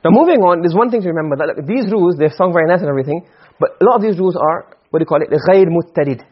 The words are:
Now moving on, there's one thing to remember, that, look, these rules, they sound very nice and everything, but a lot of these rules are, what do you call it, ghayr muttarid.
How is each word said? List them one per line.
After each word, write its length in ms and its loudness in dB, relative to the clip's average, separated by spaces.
Now 80 2
moving 280 4
on, 240 2
there's 100 0
one 160 0
thing 120 -2
to 100 -6
remember, 240 -4
that, 160 -4
look, 160 -8
these 240 -4
rules, 240 0
they 140 0
sound 260 -2
very 100 2
nice 140 2
and 80 -4
everything, 400 -4
but 220 -2
a 20 4
lot 160 4
of 20 0
these 160 -2
rules 220 -2
are, 320 -4
what 100 -2
do 40 0
you 20 0
call 140 0
it, 80 -2
ghayr 400 2
muttarid. 640 -4